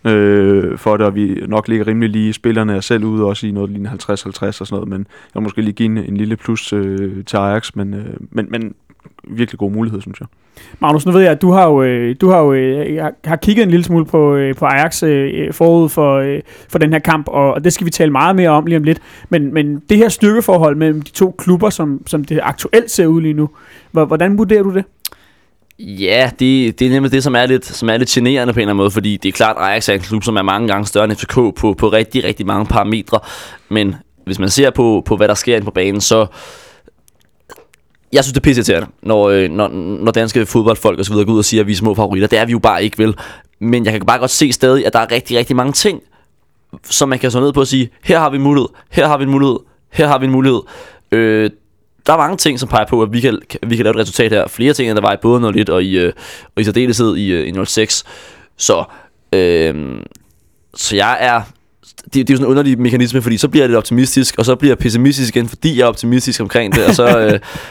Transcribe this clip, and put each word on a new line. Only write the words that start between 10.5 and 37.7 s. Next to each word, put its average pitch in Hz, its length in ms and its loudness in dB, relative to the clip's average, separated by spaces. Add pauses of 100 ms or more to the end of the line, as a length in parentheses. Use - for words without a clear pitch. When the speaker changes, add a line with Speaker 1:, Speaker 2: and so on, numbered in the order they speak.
Speaker 2:
Magnus, 151 260 0
nu 185 60 2
ved 185 100 4
jeg, 175 100 4
at 147 100 -2
du 180 100 4
har 185 160 6
jo, 143 160 4
øh, 123 380 0
du 185 80 4
har 185 100 4
jo, 147 140 4
øh, 139 480 -2
har, 151 120 -6 (120)
har 160 100 -2
kigget 208 280 2
en 185 60 2
lille 170 140 4
smule 165 220 0
på, 147 300 2
øh, 135 200 -2
på 156 100 -4
Ajax, 143 380 0
øh, 147 500 0
forud 165 360 4
for, 143 260 2
øh, 139 240 -2 (300)
for 170 100 -2
den 151 120 2
her 160 80 2
kamp, 156 280 -2
og, 139 260 0
og 147 100 -4
det 175 100 2
skal 180 120 -6
vi 165 60 -2
tale 156 200 2
meget 156 240 2
mere 180 140 4
om 151 160 2
lige 165 120 0
om 151 60 0
lidt. 156 180 0 (280)
Men, 143 240 0
men 147 360 -2
det 214 80 4
her 226 120 6
styrkeforhold 190 640 2
mellem 156 260 0
de 147 100 -16
to 185 260 0
klubber, 185 320 2
som, 147 380 -4
som 151 160 -4
det 151 200 -4
aktuelt - 480 0
ser 175 160 2
ud 165 140 2
lige 156 120 -2
nu, 151 160 -2 (420)
hvor-, 160 140 2
hvordan 175 320 2
vurderer 208 260 2
du 190 100 -2
det? 190 100 -2 (960)
Speaker 3:
Ja, 101 500 -2 (100)
det, 131 400 2
det 127 80 2
er 127 40 2
nemlig 135 200 0
det, 135 120 0
som 131 120 0
er 123 100 2
lidt, 127 200 0
som - 240 -4
er 110 80 2
lidt 123 120 0
generende 123 440 0
på 120 60 -2
en - 20 2
eller 104 80 -2
anden 101 80 0
måde, 98 140 2
fordi 101 260 -2
det 95 120 -4
er 92 40 -2
klart, 110 260 2
Ajax 101 300 -2
er 101 40 0
en 98 60 -2
klub, 101 240 -4
som 113 120 -2
er 95 60 2
mange 98 260 -2
gange 101 200 -2
større 104 180 0
end 107 100 -2
F - 40 -10
C - 60 -8
K - 80 -8
på, 107 440 0
på 107 120 0
rigtig, 110 340 0
rigtig - 220 -6
mange 101 200 -2
parametre. 107 540 -2 (500)
Men 101 260 0 (300)
hvis 92 140 -6
man 95 100 -2
ser 139 200 2
på, 117 360 2
på, 107 120 -2
hvad 104 100 4
der 104 60 0
sker 120 220 0
inde 104 100 -2
på 104 60 -6
banen, 98 300 -2
så 110 240 2 (1900)